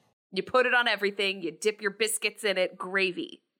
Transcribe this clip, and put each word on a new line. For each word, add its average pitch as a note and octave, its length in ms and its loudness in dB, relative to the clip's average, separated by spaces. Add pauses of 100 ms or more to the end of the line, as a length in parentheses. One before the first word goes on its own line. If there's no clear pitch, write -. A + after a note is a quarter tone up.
(320)
You F#3 120 -4
put B3+ 220 2
it B3 80 2
on A#3+ 120 4
everything. G3 560 0
You D#3+ 80 -4
dip G#3+ 320 -2
your G3+ 80 0
biscuits G#3+ 540 -2
in F#3+ 120 2
it. F#3 220 0
Gravy. F#3 640 -2 (180)